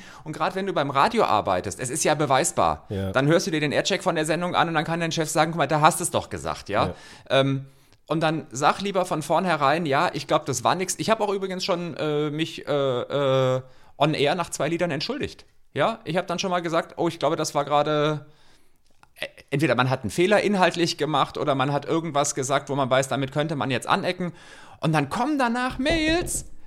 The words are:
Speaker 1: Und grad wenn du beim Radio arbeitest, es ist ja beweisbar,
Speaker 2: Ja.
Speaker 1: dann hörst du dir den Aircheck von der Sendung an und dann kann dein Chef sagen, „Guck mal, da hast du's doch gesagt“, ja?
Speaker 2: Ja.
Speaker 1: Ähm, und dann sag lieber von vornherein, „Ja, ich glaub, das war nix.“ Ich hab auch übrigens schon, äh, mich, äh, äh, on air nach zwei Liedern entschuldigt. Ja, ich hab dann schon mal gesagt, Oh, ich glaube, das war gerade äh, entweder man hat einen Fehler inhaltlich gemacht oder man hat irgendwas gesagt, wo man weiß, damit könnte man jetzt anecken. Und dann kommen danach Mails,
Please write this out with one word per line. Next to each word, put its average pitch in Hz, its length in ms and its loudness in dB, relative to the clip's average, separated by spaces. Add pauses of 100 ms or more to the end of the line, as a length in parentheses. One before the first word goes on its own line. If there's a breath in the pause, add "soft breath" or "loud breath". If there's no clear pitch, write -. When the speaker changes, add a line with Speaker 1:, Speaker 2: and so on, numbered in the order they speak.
(240 loud breath)
Speaker 1:
Und 156 100 -8
grad 160 200 -2
wenn 190 120 -2
du 185 80 -2
beim 147 160 0
Radio 190 340 4
arbeitest, 95 560 2
es 123 80 -4
ist 127 160 -2
ja 160 100 4
beweisbar, 131 760 2
Speaker 2:
Ja. 95 220 -2
Speaker 1:
dann 131 160 2
hörst 165 180 4
du 196 40 -4
dir 160 100 0
den 147 120 0
Aircheck 165 300 0
von 180 120 0
der 156 120 0
Sendung 170 280 -2
an 151 140 4
und 165 60 -2
dann 156 100 0
kann 165 160 -4
dein 165 100 -2
Chef 156 200 -2
sagen, 160 220 2
„Guck 160 60 -6
mal, 147 80 2
da 151 140 0
hast 165 220 4
du's 160 80 -2
doch 107 180 -2
gesagt“, 78 400 -8
ja? 113 200 0
Speaker 2:
Ja. 180 60 -8 (360 loud breath)
Speaker 1:
Ähm, 135 340 2 (440 soft breath)
und 156 120 -2
dann 156 300 0
sag 143 320 2
lieber 196 240 0
von 160 160 -4
vornherein, 160 640 2
„Ja, 143 260 2
ich - 140 -8
glaub, - 180 2
das 123 200 -4
war 120 100 4
nix.“ 185 240 -4
Ich 156 100 -4
hab 220 140 0
auch 202 100 0
übrigens 190 320 -4
schon, 175 320 -2
äh, 151 340 -2
mich, 156 380 -6
äh, - 40 0 (840)
äh, 127 60 -4 (340 soft breath)
on 147 160 4
air 143 220 2
nach 175 160 -4
zwei 147 180 -2
Liedern 170 220 -2
entschuldigt. - 560 -6 (260)
Ja, 190 320 -2
ich 160 140 -4
hab 180 80 -2
dann 175 120 -4
schon 190 120 -4
mal 180 100 0
gesagt, 170 380 -4
Oh, 170 100 2
ich 165 100 -4
glaube, 151 180 0
das 147 180 -4
war 143 100 0
gerade 147 640 0 (920 soft breath)
äh, - 80 -8 (240)
entweder 139 240 2
man 127 160 4
hat 131 120 0
einen 104 80 -4
Fehler 190 320 4
inhaltlich 170 560 2
gemacht 147 400 0
oder 143 160 0
man 135 180 0
hat 143 140 -2
irgendwas 147 480 -2
gesagt, 143 340 -2
wo 143 60 -4
man 135 160 0
weiß, 131 180 4
damit 135 240 -2
könnte 156 240 -2
man 135 140 -2
jetzt 120 160 -2
anecken. 180 460 -2 (480 loud breath)
Und 160 120 2
dann 143 160 2
kommen 269 300 -2
danach 247 400 -2
Mails, 320 680 0 (200 soft breath)